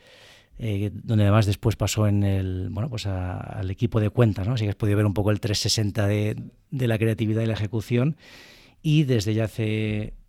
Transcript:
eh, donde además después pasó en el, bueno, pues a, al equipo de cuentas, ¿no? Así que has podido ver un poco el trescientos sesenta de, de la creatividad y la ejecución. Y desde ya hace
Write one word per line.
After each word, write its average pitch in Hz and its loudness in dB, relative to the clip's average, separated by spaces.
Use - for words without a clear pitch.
eh, 104 -2
donde 107 2
además 101 6
después 104 0
pasó 107 0
en 101 2
el, 95 0
bueno, 101 -4
pues 117 -6
a, 92 -4
al 95 -6
equipo 113 -2
de 107 2
cuentas, 101 2
¿no? 120 0
Así 110 -2
que 101 0
has 95 -2
podido 101 0
ver 107 4
un 98 0
poco 107 2
el 104 0
trescientos 104 -2
sesenta 104 0
de, 104 0
de 127 -2
la 110 2
creatividad 110 0
y 113 0
la 110 0
ejecución. 120 0
Y 151 4
desde 113 0
ya 110 0
hace 107 -2